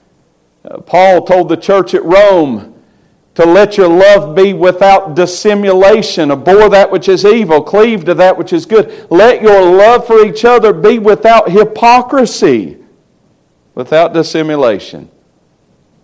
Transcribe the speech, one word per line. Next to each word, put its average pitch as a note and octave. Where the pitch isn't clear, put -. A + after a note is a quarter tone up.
Uh, -
Paul F#3
told F#3
the D#3+
church F#3
at F#3
Rome E3
to E3
let G3+
your F#3
love F3+
be F#3+
without F3+
dissimulation. F#3+
Abhor F#3
that F#3+
which F#3
is F#3
evil. G3+
Cleave G#3+
to E3+
that F3+
which E3+
is D#3+
good. -
Let G#3+
your G#3
love G3+
for A3
each G#3+
other A#3
be G#3
without G3+
hypocrisy, G#3+
without D#3
dissimulation. D3+